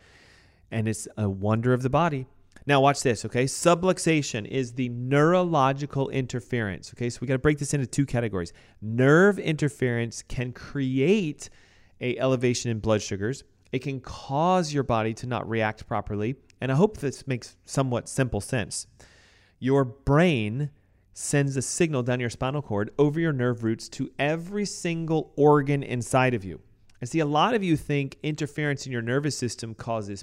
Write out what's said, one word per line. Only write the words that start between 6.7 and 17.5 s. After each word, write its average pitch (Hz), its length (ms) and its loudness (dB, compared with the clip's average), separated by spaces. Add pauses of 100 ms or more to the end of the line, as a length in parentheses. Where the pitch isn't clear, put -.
okay? 120 160 -4
So - 100 -10
we 127 60 -8
gotta 131 140 0
break 151 180 2
this 147 160 -6
into 135 120 -2
two 139 200 0
categories. 95 460 -4 (280)
Nerve 143 600 6
interference 127 800 -2
can 123 300 -6
create 143 960 -2 (500)
a 123 180 -2
elevation 123 520 0
in 110 80 -2
blood 107 240 2
sugars. 107 400 -6 (300)
It 135 80 -2
can 135 200 -8
cause 160 720 0
your 139 120 2
body 113 300 0
to - 120 -12
not 110 220 -4
react 110 400 -2
properly. 107 480 -4 (240)
And 127 100 -4
I 135 60 0
hope 214 220 2
this - 280 -6
makes 127 380 -6